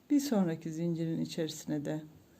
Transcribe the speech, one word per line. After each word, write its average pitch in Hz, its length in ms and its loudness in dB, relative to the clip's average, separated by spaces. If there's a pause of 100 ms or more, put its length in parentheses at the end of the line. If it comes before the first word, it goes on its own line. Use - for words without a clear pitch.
bir 294 100 6
sonraki 170 520 2
zincirin 165 500 0
içerisine 151 640 -4
de 156 180 -4 (360)